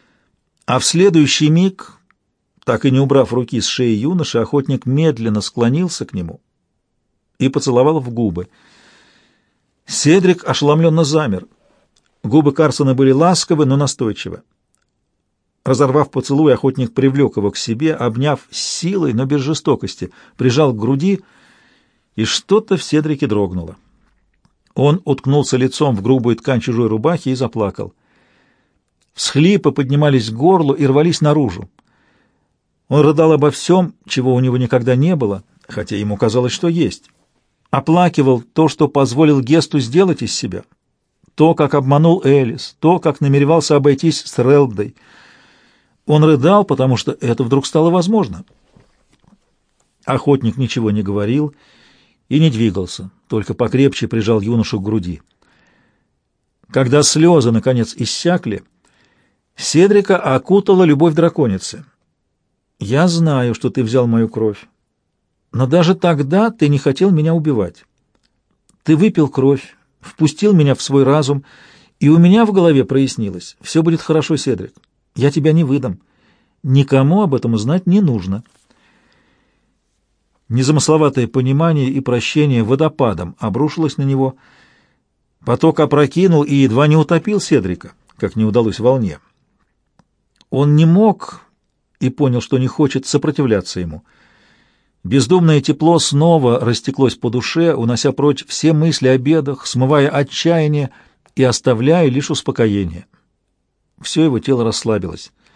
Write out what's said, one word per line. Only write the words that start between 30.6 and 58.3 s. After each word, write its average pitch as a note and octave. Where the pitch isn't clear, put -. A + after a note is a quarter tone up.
и C#3+
рвались D3
наружу. D3
Он C#3
рыдал D#3
обо D3
всём, F3+
чего B2+
у B2
него B2+
никогда B2
не E3
было, G2+
хотя G#2
ему G#2
казалось, A#2+
что -
есть. E3
Оплакивал C#3+
то, D#3+
что D3
позволил C#3
Гесту D3
сделать D3
из A2
себя, G2
то, D#3+
как D3
обманул D3
Элис, C3+
то, E3+
как -
намеревался C#3+
обойтись C#3+
с -
Релдой. B2
Он D3+
рыдал, D#3+
потому C3
что -
это A#2+
вдруг C3+
стало D#3+
возможно. F3
Охотник C3
ничего A#2
не G#2
говорил G#2+
и C3
не D#3+
двигался, G2
только G#2+
покрепче C3
прижал A2
юношу A2+
к -
груди. F#2+
Когда C3
слёзы, D3+
наконец, A#2
иссякли, E3+